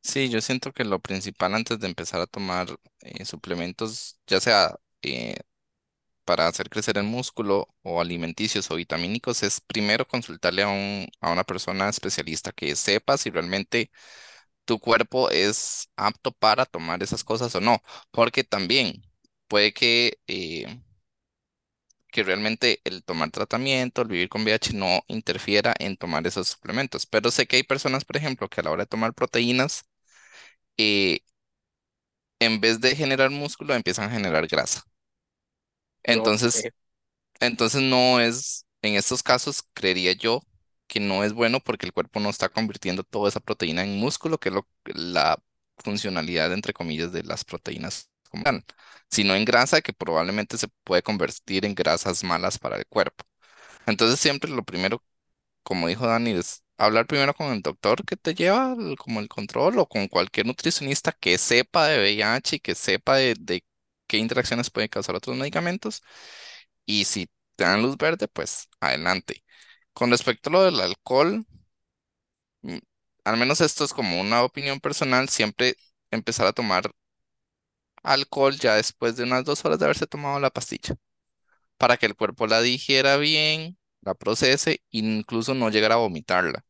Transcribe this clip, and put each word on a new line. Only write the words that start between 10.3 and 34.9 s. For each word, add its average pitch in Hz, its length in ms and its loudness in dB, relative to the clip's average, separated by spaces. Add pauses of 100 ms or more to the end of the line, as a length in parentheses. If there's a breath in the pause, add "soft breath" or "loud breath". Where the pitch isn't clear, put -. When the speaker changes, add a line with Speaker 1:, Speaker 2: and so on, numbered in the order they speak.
Speaker 1:
a 104 60 0
un, 101 380 -4 (140)
a 85 100 0
una 90 120 0
persona 95 460 -4
especialista - 640 -6
que 71 240 -4
sepa 113 420 2
si - 120 -2
realmente 95 640 -4 (760 loud breath)
tu 110 140 -2
cuerpo 117 520 2
es - 640 0
apto - 340 -2
para 110 340 4
tomar 82 380 -6
esas - 200 -4
cosas 117 320 -2
o 90 60 0
no, 113 200 4 (300 loud breath)
porque - 320 2
también 101 600 0 (440)
puede 104 260 4
que, 117 540 2
eh, 85 540 -8 (1300)
que 113 120 -2
realmente 107 600 0
el 90 200 -8
tomar 80 280 -4
tratamiento, 127 680 -2
el 117 80 -2
vivir 90 200 -2
con 107 140 -4
V 110 80 2
I - 20 4
H 113 200 0
no 95 340 2
interfiera 104 720 0
en 95 180 -6
tomar 82 300 -4
esos 90 220 -2
suplementos, - 560 -6
pero 110 260 0
sé - 160 2
que 131 100 2
hay 127 60 4
personas, 135 420 -2
por - 120 -6
ejemplo, 131 320 -6
que - 120 -6
a - 20 -2
la 78 80 -2
hora 85 120 -2
de 110 40 -6
tomar 113 260 -2
proteínas, 120 680 0 (960 loud breath)
eh, 101 440 2 (1160)
en 113 200 2
vez 113 220 4
de 127 140 4
generar 135 340 2
músculo, 143 440 -6
empiezan 104 360 -2
a - 40 -4
generar 87 340 0
grasa. - 360 0 (1200)